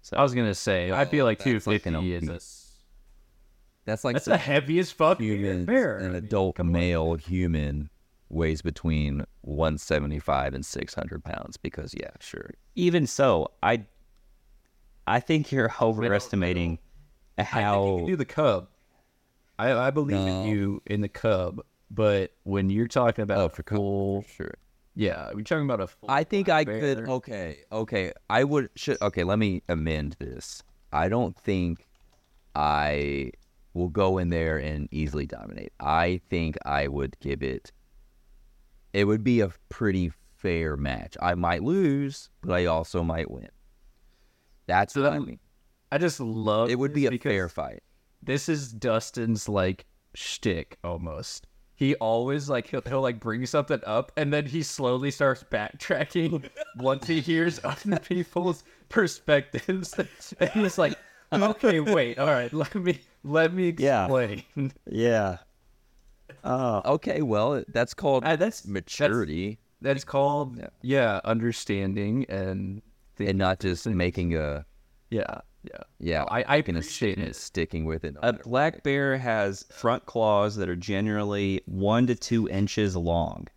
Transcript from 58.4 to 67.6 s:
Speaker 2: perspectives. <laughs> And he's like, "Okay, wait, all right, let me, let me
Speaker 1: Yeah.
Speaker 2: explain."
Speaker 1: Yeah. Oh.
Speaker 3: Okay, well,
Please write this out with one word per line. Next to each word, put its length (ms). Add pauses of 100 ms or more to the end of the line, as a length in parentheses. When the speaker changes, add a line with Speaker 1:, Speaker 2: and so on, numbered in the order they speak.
Speaker 2:
perspectives. 1120
<laughs> 420
And 100
he's 280
like, 160 (380)
"Okay, 480
wait, 380
all 100
right, 240
let 240
me, 240 (240)
let 280
me 240
Speaker 1:
Yeah. 280
Speaker 2:
explain." 680 (140)
Speaker 1:
Yeah. 520 (1040)
Oh. 360 (140)
Speaker 3:
Okay, 280
well, 460